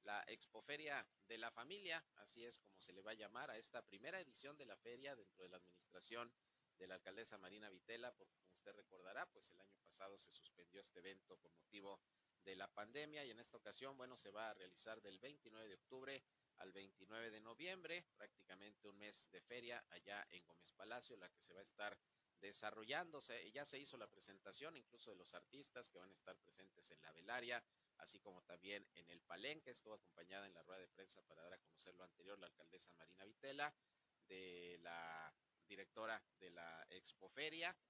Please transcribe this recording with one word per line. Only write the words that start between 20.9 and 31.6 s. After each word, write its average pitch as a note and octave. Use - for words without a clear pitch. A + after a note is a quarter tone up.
la F2+
que -
se F2+
va F#2
a G2
estar G#2
desarrollándose. A2
Ya C#3+
se C#3
hizo C3+
la G#2+
presentación G2+
incluso A#2
de G2
los F2+
artistas B2
que F2+
van F#2
a F#2
estar F#2
presentes F#2
en D#2+
la D3
velaria, A#2+
así -
como F2+
también F#2+
en E2+
el E2+
palenque. C3
Estuvo A2
acompañada F#2
en F#2
la E2
rueda F#2
de F2+
prensa F#2+
para D#2+
dar F2+
a F2+
conocer E2+